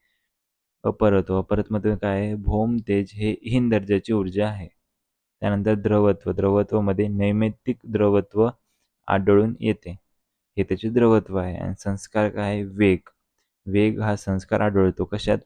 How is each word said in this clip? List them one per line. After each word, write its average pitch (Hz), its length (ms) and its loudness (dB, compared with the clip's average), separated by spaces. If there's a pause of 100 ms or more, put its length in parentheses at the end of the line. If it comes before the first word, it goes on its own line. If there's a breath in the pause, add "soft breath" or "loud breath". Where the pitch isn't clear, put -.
(840)
अपरत्व, 101 540 0
अपरत्वमध्ये 104 580 -2
काय 98 240 -2
आहे? 107 140 -4
भौम 107 420 -2 (120)
तेज 101 240 0
हे 107 200 -2
हीन 123 360 -2
दर्जाची 101 440 0
ऊर्जा 101 360 0
आहे. 98 200 -10 (720)
त्यानंतर 101 340 0
द्रवत्व, 104 580 0
द्रवत्वमध्ये 101 760 0
नैमित्तिक 107 680 -2 (100)
द्रवत्व 104 600 2 (580)
आढळून 101 540 2
येते, 104 300 -4 (680)
हे 98 60 0
त्याचे 95 280 -4
द्रवत्व 113 460 2
आहे. 90 200 -4
आणि 95 220 -6
संस्कार 101 500 -4
काय 101 160 -6
आहे? 104 200 -4
वेग, 98 340 2 (680)
वेग 104 340 0
हा 107 160 -2
संस्कार 98 440 -2
आढळतो 98 440 2
कशात? 104 420 -2